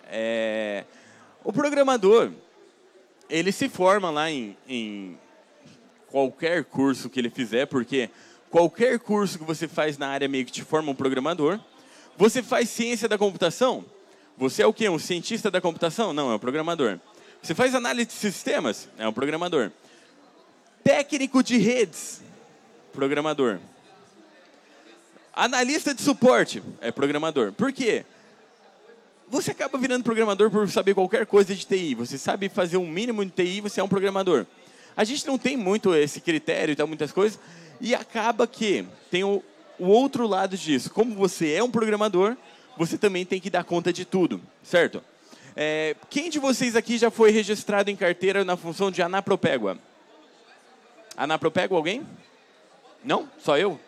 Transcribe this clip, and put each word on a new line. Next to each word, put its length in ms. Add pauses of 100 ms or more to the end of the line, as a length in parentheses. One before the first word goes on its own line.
É, 760 (600)
o 100
programador, 760 (960)
ele 220
se 180
forma 400
lá 220
em, 260 (100)
em 480 (920)
qualquer 560
curso 440
que 120
ele 100
fizer, 380
porque 420 (400)
qualquer 480
curso 400
que 80
você 220
faz 300
na 100
área 200
meio 180
que 60
te 120
forma 280
um 40
programador. 640 (580)
Você 240
faz 280
ciência 380
da 100
computação? 680 (520)
Você 260
é 20
o 80
quê? 140
Um 100
cientista 540
da 80
computação? 540
Não, 180
é 40
um 40
programador. 580 (440)
Você 120
faz 220
análise 320
de 60
sistemas? 720 (100)
É 80
um 60
programador. 580 (1120)
Técnico 600
de 140
redes? 640 (720)
Programador. 680 (1700)
Analista 600
de 80
suporte? 640 (160)
É 100
programador. 640
Por 220
quê? 320 (1200)
Você 240
acaba 260
virando 260
programador 460
por 200
saber 240
qualquer 320
coisa 280
de 140
T 80
I. 200
Você 220
sabe 320
fazer 280
um 100
mínimo 360
de 80
T 120
I, 180
você 200
é 20
um 60
programador. 560 (500)
A 80
gente 240
não 100
tem 200
muito 360
esse 280
critério 520
e 40
tal, 100
muitas 240
coisas, 280 (400)
e 140
acaba 540
que 380 (260)
tem 120
o, 200 (340)
o 100
outro 400
lado 300
disso. 320
Como 240
você 380
é 120
um 60
programador, 640 (400)
você 220
também 280
tem 140
que 100
dar 140
conta 300
de 100
tudo, 380 (220)
certo? 400 (520)
É, 400 (140)
quem 200
de 100
vocês 360
aqui 220
já 140
foi 180
registrado 600
em 40
carteira 480
na 140
função 320
de 120
Anapropégua? 760 (1400)
Anapropégua, 600
alguém? 280 (960)
Não? 260 (140)
Só 140
eu? 300